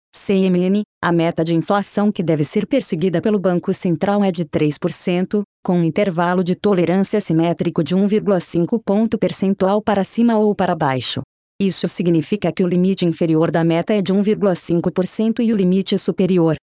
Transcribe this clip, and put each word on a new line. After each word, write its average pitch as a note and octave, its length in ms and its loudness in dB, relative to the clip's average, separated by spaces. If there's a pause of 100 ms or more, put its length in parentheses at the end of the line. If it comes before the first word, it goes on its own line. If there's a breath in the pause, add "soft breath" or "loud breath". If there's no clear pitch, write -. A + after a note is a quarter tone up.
(160)
C - 180 -4
M F#3+ 240 2
N, F#3+ 240 0 (220)
a F3 80 0
meta E3 340 0
de E3 80 0
inflação G3+ 580 0
que G3 120 -4
deve D3+ 200 0
ser G#3 220 -2
perseguida F#3+ 560 -2
pelo G#3+ 160 2
Banco F3+ 360 0
Central G3 500 0
é G3 80 2
de F3 120 -4
três D3+ 340 0
por F3 140 -4
cento, F#3 520 -2 (200)
com F3+ 160 2
um E3+ 40 2
intervalo F3+ 600 0
de F3 120 -2
tolerância F#3+ 640 0
simétrico E3+ 640 0
de D#3 100 -4
um F#3+ 140 2
vírgula G3 320 0
cinco E3+ 400 -2
ponto A3 380 0
percentual F#3+ 640 0
para G3+ 220 0
cima A#3 340 0
ou G#3 180 2
para F3+ 180 0
baixo. C3 480 -2 (380)
Isso F#3+ 280 -2
significa E3+ 680 0
que G3 100 0
o F3+ 40 2
limite F3+ 380 0
inferior E3 460 0
da E3 120 2
meta E3 300 0
é G#3 80 2
de F#3 120 0
um G3+ 100 2
vírgula G3 320 0
cinco E3+ 340 -2
por F3+ 160 -2
cento A3+ 360 -2
e A3+ 100 0
o A3 60 0
limite F#3+ 400 2
superior, F3 580 2 (180)